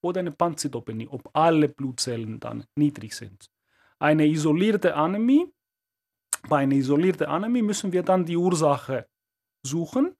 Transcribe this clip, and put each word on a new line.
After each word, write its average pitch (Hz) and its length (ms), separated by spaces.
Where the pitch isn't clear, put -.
oder 180 200
eine 175 100
Panzytopenie, 143 760
ob 131 240
alle 156 340
Blutzellen 120 720
dann 117 240
niedrig 147 360
sind. - 380
Eine 156 260
isolierte 165 720
Anämie, 226 560
bei 147 100
einer 139 160
isolierten 147 520
Anämie 220 340
müssen 208 300
wir 180 120
dann 185 220
die 170 120
Ursache 151 680
suchen 170 560